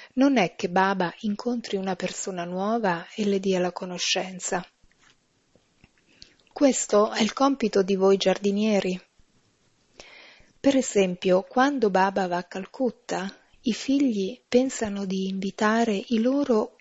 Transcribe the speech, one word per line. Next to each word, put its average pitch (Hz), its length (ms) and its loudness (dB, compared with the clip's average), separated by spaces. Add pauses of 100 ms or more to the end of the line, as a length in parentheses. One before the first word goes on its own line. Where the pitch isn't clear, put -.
(140)
Non 269 240 4
è 175 180 0
che 202 120 -6
Baba 185 520 0
incontri 220 580 -6
una 190 180 -4
persona 180 480 -8
nuova 185 680 -2
e 214 120 -4
le 196 140 2
dia 190 200 0
la 180 120 0
conoscenza. 180 960 -6 (1800)
Questo 226 600 2
è 214 100 -2
il 214 100 0
compito 254 520 0
di 196 120 0
voi 190 220 4
giardinieri. 196 840 0 (1600)
Per 269 160 2
esempio, 190 680 2
quando 254 460 2
Baba 190 380 2
va 175 100 -2
a 180 60 -4
Calcutta, 190 880 -6 (280)
i 220 120 -2
figli 254 720 0
pensano 220 600 0
di 190 220 -2
invitare 202 800 0
i 226 120 2
loro 262 600 0